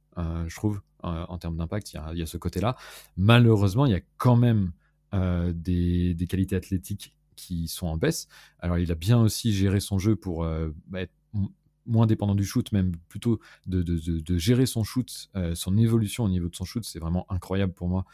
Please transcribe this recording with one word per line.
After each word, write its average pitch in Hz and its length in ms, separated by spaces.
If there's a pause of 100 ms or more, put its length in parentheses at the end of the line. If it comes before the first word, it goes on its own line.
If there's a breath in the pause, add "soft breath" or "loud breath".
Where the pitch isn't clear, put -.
(180)
euh, 82 280
je 80 80
trouve, 104 280 (220)
euh, 85 220
en 87 120
termes 85 180
d'impact, 85 380
il - 20
y - 20
a, 76 140
il 85 60
y 85 40
a 80 40
ce 85 100
côté-là. 92 400 (400 loud breath)
Malheureusement, 113 720
il 123 60
y 90 40
a 80 60 (160)
quand 123 180
même, 113 360 (420)
euh, 87 400
des, 87 580
des 85 140
qualités 92 300
athlétiques - 580 (220)
qui 82 320
sont - 180
en 80 100
baisse. 139 320 (300 soft breath)
Alors, 87 200
il 87 140
a 82 40
bien 98 220
aussi 110 360
géré 98 260
son 98 180
jeu 107 160
pour, 85 300
euh, 80 300 (140)
bah, 92 120
être 90 140 (200)
m-, 101 140 (380)
moins 113 200
dépendant 104 280
du 101 100
shoot, 117 260
même 92 220 (160)
plutôt 110 320 (260 soft breath)
de, 92 160
de, 85 160
de, 80 220
de 85 180
gérer 120 280
son 113 180
shoot, - 500
euh, 85 200
son 92 240
évolution 113 460
au 101 40
niveau 87 200
de 85 60
son 92 100
shoot, 107 200
c'est - 160
vraiment 82 300
incroyable 95 420
pour 87 160
moi, 92 260